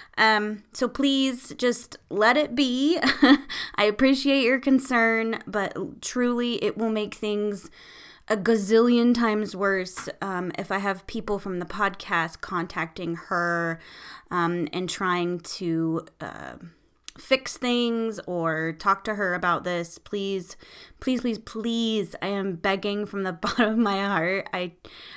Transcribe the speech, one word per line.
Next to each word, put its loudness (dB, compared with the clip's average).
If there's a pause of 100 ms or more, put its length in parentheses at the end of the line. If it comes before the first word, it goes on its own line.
(180)
Um, 2
so 0
please 0
just -2 (120)
let 4
it 0
be. 2
<laughs> 0
I 4
appreciate 4
your 4
concern, 2
but -4
truly 0
it 0
will 0
make -2
things -4 (580)
a 2
gazillion 6
times 0
worse, -2 (120)
um, -4
if -8
I 0
have -4
people -4
from -6
the -6
podcast -2
contacting -6
her, -2 (500)
um, 0
and -4
trying -2
to, -2 (140)
uh, -12 (640)
fix -2
things 0
or -2
talk 2
to -4
her 0
about 0
this. -4
Please, -6 (420)
please, -2
please, -2
please, -2
I -4
am -2
begging -2
from -6
the -2
<laughs> -8
bottom 0
of 2
my 2
heart. 0
I, -6 (440)